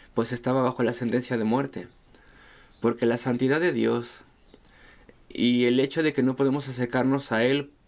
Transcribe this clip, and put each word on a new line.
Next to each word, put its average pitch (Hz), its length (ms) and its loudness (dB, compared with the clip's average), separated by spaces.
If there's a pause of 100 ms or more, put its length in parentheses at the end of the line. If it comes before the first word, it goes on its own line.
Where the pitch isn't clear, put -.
(140)
pues 113 180 -2
estaba 127 300 0
bajo 127 200 -2
la 120 100 2
sentencia 120 440 -2
de 113 80 -2
muerte, 117 440 -2 (920)
porque 117 260 0
la 120 100 4
santidad 131 440 0
de 170 120 2
Dios 117 480 -2 (1080)
y 123 360 2
el 123 160 4
hecho 139 220 0
de 151 100 0
que 139 100 0
no 127 140 0
podemos 139 320 0
acercarnos 127 640 -2
a 113 120 2
Él 139 260 0 (180)